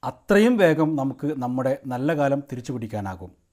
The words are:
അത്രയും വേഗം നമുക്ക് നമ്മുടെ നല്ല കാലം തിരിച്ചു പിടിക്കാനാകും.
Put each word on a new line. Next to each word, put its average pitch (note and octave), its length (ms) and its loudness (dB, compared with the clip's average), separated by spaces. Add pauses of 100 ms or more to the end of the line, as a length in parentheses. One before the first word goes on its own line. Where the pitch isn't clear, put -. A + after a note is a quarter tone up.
അത്രയും G#3 540 2
വേഗം D#3+ 380 4
നമുക്ക് C3+ 320 -4 (100)
നമ്മുടെ B2+ 360 -2 (140)
നല്ല C3+ 300 -2
കാലം C#3 220 2
തിരിച്ചു B2+ 340 -10
പിടിക്കാനാകും. G2+ 580 -8 (220)